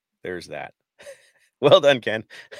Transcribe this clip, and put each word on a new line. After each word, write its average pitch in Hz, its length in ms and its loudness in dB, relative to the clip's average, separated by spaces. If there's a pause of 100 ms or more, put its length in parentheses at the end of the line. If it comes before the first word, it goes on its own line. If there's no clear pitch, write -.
(240)
there's 87 240 -14
that. 73 260 -16 (260)
<laughs> - 80 -20 (520)
Well 151 220 4
done, 139 200 2
Ken. 110 220 -6 (360)